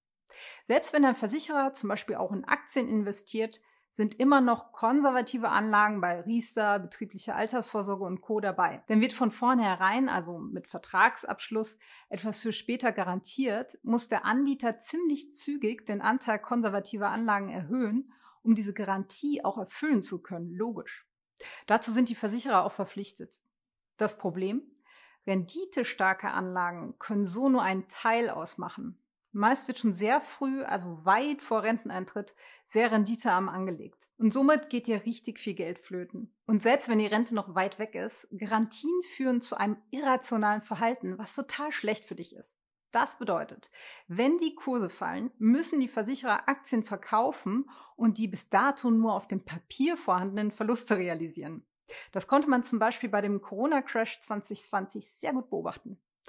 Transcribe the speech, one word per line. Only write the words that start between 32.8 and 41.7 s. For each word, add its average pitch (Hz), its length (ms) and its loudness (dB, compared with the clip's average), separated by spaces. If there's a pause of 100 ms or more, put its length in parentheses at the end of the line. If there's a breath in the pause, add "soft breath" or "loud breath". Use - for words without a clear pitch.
renditearm 202 560 2
angelegt. 185 680 -8
Und 220 160 4
somit 294 380 4
geht 240 160 -2
dir 214 200 0
richtig 226 340 -8
viel 202 140 -6
Geld 175 260 -6
flöten. 180 520 -10 (140)
Und 214 160 4
selbst 247 260 4
wenn 220 120 4
die 214 60 2
Rente 226 280 0
noch 190 220 -2
weit 190 240 -2
weg 220 160 -8
ist, 190 340 -10
Garantien 220 720 0 (140)
führen 254 240 0
zu - 160 -8
einem 208 200 0 (140)
irrationalen 240 720 0
Verhalten, 226 560 -4
was 214 160 -12
total 285 380 -6